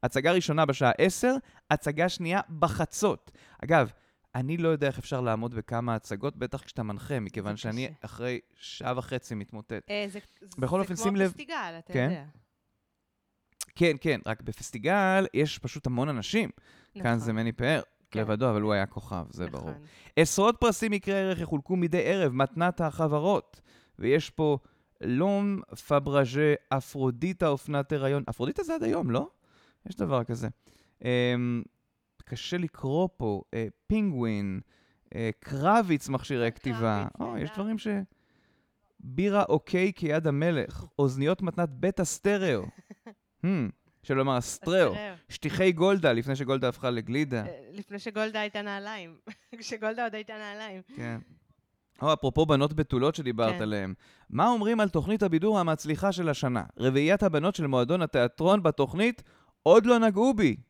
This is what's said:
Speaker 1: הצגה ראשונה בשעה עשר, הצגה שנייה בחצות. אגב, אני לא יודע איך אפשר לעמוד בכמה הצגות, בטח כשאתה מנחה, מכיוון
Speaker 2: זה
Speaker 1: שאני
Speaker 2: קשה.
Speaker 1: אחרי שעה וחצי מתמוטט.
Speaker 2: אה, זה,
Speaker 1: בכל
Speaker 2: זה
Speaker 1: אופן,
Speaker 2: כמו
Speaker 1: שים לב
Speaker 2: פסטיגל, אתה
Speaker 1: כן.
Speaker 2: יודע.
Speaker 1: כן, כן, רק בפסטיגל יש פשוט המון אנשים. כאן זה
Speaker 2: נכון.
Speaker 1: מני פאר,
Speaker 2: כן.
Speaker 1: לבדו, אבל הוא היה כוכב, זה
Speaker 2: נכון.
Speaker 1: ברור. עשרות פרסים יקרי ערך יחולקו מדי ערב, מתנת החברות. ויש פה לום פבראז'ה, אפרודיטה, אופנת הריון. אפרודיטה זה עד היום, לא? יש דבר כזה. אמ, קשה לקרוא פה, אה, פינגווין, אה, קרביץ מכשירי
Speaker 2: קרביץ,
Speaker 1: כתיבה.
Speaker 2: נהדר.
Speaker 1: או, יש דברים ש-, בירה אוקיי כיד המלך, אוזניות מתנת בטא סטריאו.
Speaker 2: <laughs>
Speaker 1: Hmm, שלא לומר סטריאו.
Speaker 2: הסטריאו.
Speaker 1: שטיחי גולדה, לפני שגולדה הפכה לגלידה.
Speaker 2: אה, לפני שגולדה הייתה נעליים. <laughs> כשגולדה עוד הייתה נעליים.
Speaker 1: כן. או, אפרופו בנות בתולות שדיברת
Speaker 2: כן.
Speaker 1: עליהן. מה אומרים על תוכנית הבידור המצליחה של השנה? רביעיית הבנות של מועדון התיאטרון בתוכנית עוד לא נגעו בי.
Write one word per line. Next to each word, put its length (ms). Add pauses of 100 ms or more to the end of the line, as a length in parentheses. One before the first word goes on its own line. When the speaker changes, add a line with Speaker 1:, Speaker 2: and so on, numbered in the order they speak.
Speaker 1:
הצגה 300
ראשונה 340
בשעה 320
עשר, 360 (360)
הצגה 380
שנייה 320 (180)
בחצות. 720 (340)
אגב, 260 (440)
אני 220
לא 120
יודע 180
איך 120
אפשר 220
לעמוד 340
בכמה 400
הצגות, 420
בטח 260
כשאתה 200
מנחה, 380
מכיוון 360
Speaker 2:
זה 60
Speaker 1:
שאני 240
Speaker 2:
קשה. 140
Speaker 1:
אחרי 400 (140)
שעה 440
וחצי 360
מתמוטט. 560
Speaker 2:
אה, 180
זה, 100 (400)
Speaker 1:
בכל 200
Speaker 2:
זה 40
Speaker 1:
אופן, 120
Speaker 2:
כמו 100
Speaker 1:
שים 120
לב 140
Speaker 2:
פסטיגל, 480
אתה 140
Speaker 1:
כן. 180
Speaker 2:
יודע. 140 (1500)
Speaker 1:
כן, 260
כן, 260
רק 160
בפסטיגל 920
יש 240
פשוט 280
המון 220
אנשים. 420 (520)
כאן 160
זה 140
Speaker 2:
נכון. 100
Speaker 1:
מני 100
פאר, 280 (300)
Speaker 2:
כן. 100
Speaker 1:
לבדו, 300
אבל 100
הוא 120
היה 140
כוכב, 440
זה 160
Speaker 2:
נכון. 140
Speaker 1:
ברור. 140 (420)
עשרות 440
פרסים 320
יקרי 280
ערך 200
יחולקו 360
מדי 280
ערב, 280
מתנת 480
החברות. 800 (380)
ויש 320
פה 280 (420)
לום 600 (280)
פבראז'ה, 680 (140)
אפרודיטה, 800
אופנת 440
הריון. 380
אפרודיטה 320
זה 120
עד 80
היום, 280
לא? 180 (600)
יש 80
דבר 280
כזה. 240 (560)
אמ, 580 (640)
קשה 340
לקרוא 580
פה, 260 (120)
אה, 120 (200)
פינגווין, 760 (540)
אה, 160 (100)
קרביץ 680
מכשירי 420
Speaker 2:
קרביץ, 120
Speaker 1:
כתיבה. 440 (140)
Speaker 2:
נהדר. 120
Speaker 1:
או, 60
יש 120
דברים 280
ש-, 80 (1120)
בירה 480
אוקיי 440
כיד 340
המלך, 580 (140)
אוזניות 440
מתנת 260 (120)
בטא 240
סטריאו. 600
Speaker 2:
<laughs> 60 (720)
Speaker 1:
Hmm, 40 (540)
שלא 140
לומר 240
סטריאו. 520
Speaker 2:
הסטריאו. 220 (140)
Speaker 1:
שטיחי 440
גולדה, 400
לפני 240
שגולדה 320
הפכה 220
לגלידה. 560
Speaker 2:
אה, 140 (120)
לפני 260
שגולדה 420
הייתה 220
נעליים. 540 (200)
<laughs> 220
כשגולדה 460
עוד 100
הייתה 240
נעליים. 440 (140)
Speaker 1:
כן. 220 (840)
או, 100
אפרופו 340
בנות 260
בתולות 420
שדיברת 400
Speaker 2:
כן. 80
Speaker 1:
עליהן. 320 (360)
מה 180
אומרים 320
על 80
תוכנית 340
הבידור 360
המצליחה 540
של 160
השנה? 340 (160)
רביעיית 440
הבנות 320
של 120
מועדון 360
התיאטרון 600
בתוכנית 600 (400)
עוד 240
לא 120
נגעו 360
בי. 220 (140)